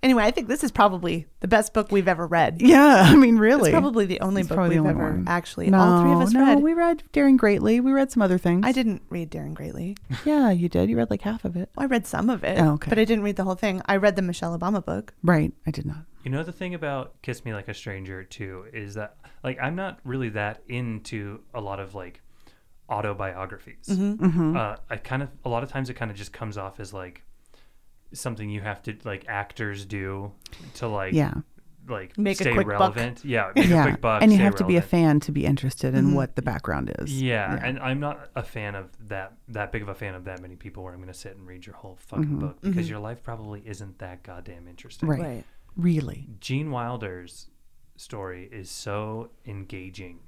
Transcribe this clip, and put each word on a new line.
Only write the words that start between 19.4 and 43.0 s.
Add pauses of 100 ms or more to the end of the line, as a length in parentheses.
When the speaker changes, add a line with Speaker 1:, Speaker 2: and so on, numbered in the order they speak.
Speaker 3:
like,
I'm
not
really
that
into (140)
a
lot
of,
like, (680)
autobiographies.
Speaker 1:
Mm-hmm.
Speaker 2:
Mm-hmm.
Speaker 3:
Uh, (140)
I
kind
of, (160)
a
lot
of
times
it
kind
of
just
comes
off
as,
like, (920)
something
you
have
to, (100)
like,
actors
do (440)
to,
like,
Speaker 2:
Yeah. (560)
Speaker 3:
like,
Speaker 1:
Make
a
Speaker 3:
stay
Speaker 1:
quick
buck. (160)
Speaker 3:
relevant.
Yeah,
make
Speaker 2:
Yeah.
Speaker 3:
a
quick
buck,
Speaker 2:
And
you
Speaker 3:
stay
Speaker 2:
have
to
be
a
Speaker 3:
relevant.
Speaker 2:
fan
to
be
interested
in
Speaker 1:
Mm-hmm.
Speaker 2:
what
the
background
is.
Speaker 3:
Yeah,
Speaker 2:
Yeah.
Speaker 3:
and
I'm
not
a
fan
of (180)
that, (140)
that
big
of
a
fan
of
that
many
people
where
I'm
gonna
sit
and
read
your
whole
fucking
Speaker 2:
Mm-hmm.
Speaker 3:
book
because
Speaker 1:
Mm-hmm.
Speaker 3:
your
life